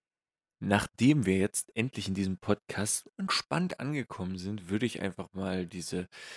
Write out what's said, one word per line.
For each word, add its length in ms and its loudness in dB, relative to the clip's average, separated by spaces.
Nachdem 640 4
wir 120 4
jetzt 400 0
endlich 320 -2
in 60 0
diesem 220 0
Podcast 760 -2
entspannt 640 -2
angekommen 580 -4
sind, 320 -6
würde 160 2
ich 160 -2
einfach 300 -6
mal 340 -2
diese 440 -6